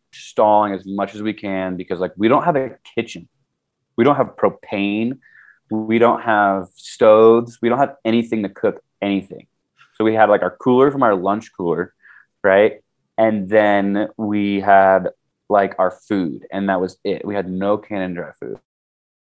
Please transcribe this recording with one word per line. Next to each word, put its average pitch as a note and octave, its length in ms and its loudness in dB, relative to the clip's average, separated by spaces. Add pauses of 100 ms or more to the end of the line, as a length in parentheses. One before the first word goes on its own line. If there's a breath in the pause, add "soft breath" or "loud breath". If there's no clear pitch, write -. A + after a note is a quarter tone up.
(120)
stalling G#2+ 640 0
as F#2 100 -10
much G2 300 -6
as G#2 80 -12
we G#2+ 100 -4
can, F#2+ 460 -8
because, F2+ 220 -8
like, F2+ 180 -4
we G#2+ 100 2
don't C3+ 140 2
have D#3+ 140 -2
a C3 200 -6 (180)
kitchen. A#2+ 360 -10 (680)
We A#2 80 2
don't C#3 120 4
have B2 200 -4
propane. G#2 840 -4 (500 soft breath)
We A2 280 -2
don't A#2 220 4
have G2+ 540 0
stoves. A2+ 880 4
We A#2 80 0
don't A#2+ 80 0
have C#3 260 -2
anything A2+ 380 -2
to G2 80 -6
cook - 320 -4 (180)
anything. G2+ 460 -6 (480 soft breath)
So A2 100 -2
we A2 80 4
had, A2 160 4
like, G#2 140 2
our F2+ 120 -4
cooler C3 360 2
from C#3 120 -4
our A2 120 2
lunch G2 420 -4
cooler, F2 380 -4 (500 soft breath)
right? G2+ 400 2 (320)
And A2 320 0
then G2+ 600 0 (100)
we G#2 420 -4
had, G2 480 4 (400)
like, G2 300 0
our F#2 120 0
food, F2 640 -6
and G2 160 -4
that F#2+ 100 -2
was F#2 260 -6
it. G2 200 -6
We G2+ 100 -8
had F#2+ 140 -6
no G2 300 -2
can G#2 240 -10
and F#2 120 -8
dry D#2 240 -12
food. - 220 -14 (720)